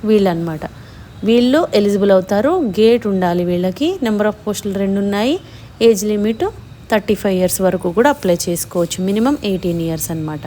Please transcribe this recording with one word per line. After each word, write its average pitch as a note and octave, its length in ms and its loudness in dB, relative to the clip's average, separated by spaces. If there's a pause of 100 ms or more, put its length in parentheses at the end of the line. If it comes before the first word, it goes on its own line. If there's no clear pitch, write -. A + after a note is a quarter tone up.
వీళ్ళు G3+ 260 4
అనమాట. E3 300 -4 (640)
వీళ్ళు B3 300 4 (200)
ఎలిజిబుల్ G3+ 380 2
అవుతారు. G#3 360 2 (260)
గేట్ A3+ 320 4
ఉండాలి F3+ 400 0
వీళ్ళకి. F#3 380 -2 (180)
Number G#3 240 0
of G#3 140 -8
పోస్టులు G3+ 380 -6
రెండు G3 220 0
ఉన్నాయి. G#3 300 0 (540)
ఏజ్ G3+ 140 4 (100)
లిమిట్ G#3+ 320 0 (480)
థర్టీ G#3 280 0
ఫైవ్ G3 200 0
ఇయర్స్ F3+ 260 0
వరకు F3+ 220 0 (100)
కూడా C4+ 160 4
అప్లై F#3 220 0 (100)
చేసుకోవచ్చు. E3+ 520 -4 (100)
మినిమం A3+ 280 0 (140)
ఎయిటీన్ F3 380 -2
ఇయర్స్ D#3+ 260 -6
అనమాట. D#3 320 -8